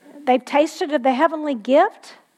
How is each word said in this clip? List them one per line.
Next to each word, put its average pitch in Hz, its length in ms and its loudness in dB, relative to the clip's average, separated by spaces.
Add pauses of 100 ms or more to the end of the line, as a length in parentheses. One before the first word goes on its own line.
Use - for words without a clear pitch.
(240)
They've 254 200 2
tasted 311 480 -2
of 294 100 -2
the 262 120 2
heavenly 302 420 -2
gift. 269 580 0 (240)